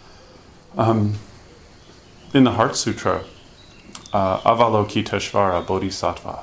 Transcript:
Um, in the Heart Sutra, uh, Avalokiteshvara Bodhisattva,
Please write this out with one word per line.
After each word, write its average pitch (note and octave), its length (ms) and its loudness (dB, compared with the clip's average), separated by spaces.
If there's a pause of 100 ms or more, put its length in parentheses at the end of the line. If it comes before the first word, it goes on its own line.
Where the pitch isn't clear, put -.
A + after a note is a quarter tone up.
(760)
Um, A2 380 2 (1200)
in C3+ 80 6
the A#2+ 100 6
Heart A2 240 0
Sutra, F#2 480 -2 (880)
uh, F#2+ 280 0
Avalokiteshvara G#2 1200 0
Bodhisattva, F#2+ 800 -4